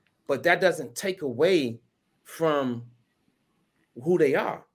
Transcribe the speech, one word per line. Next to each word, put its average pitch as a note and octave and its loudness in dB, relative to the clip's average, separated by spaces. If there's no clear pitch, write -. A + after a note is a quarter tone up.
but C3+ -2
that E3+ 4
doesn't D3 0
take F#3+ -6
away C3+ 0
from C#3 -2
who E3+ 0
they D3+ 2
are. - -4